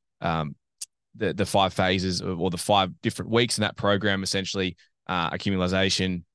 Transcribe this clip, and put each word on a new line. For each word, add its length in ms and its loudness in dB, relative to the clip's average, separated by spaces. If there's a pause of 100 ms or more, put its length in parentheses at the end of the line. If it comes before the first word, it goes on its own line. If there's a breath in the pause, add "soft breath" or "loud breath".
(200)
um, 360 -2 (580)
the, 180 -2
the 140 -2
five 280 2
phases 480 0
of, 200 -4
or 80 0
the 80 -4
five 320 2 (140)
different 260 -4
weeks 300 2
in 20 -2
that 160 -2
program, 460 2
essentially, 540 -2 (280 soft breath)
uh, 260 -2
accumulation, 1040 0